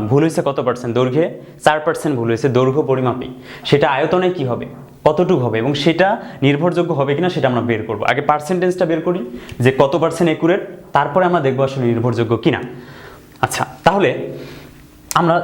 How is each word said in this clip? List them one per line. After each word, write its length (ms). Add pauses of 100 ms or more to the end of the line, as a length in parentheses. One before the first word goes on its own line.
ভুল 160
হয়েছে 240
কত 80 (100)
পার্সেন্ট? 300
দৈর্ঘ্যে 280 (400)
চার 200
পার্সেন্ট 340
ভুল 120
হয়েছে 160 (100)
দৈর্ঘ্য 320
পরিমাপে। 380 (420)
সেটা 260
আয়তনে 420
কি 140
হবে, 140 (420)
কতটুকু 380
হবে, 180
এবং 80 (120)
সেটা 240 (380)
নির্ভরযোগ্য 540
হবে 180
কিনা, 180
সেটা 160
আমরা 180
বের 180
করব। 140 (100)
আগে 180
পার্সেন্টেজটা 640
বের 160
করি 140 (420)
যে 60 (120)
কত 200
পার্সেন্ট 300
অ্যাকুরেট, 300 (340)
তারপরে 340
আমরা 180
দেখবো 200
আসলে 240
নির্ভরযোগ্য 420 (100)
কিনা। 160 (840)
আচ্ছা, 180 (220)
তাহলে 240 (1120)
আমরা 240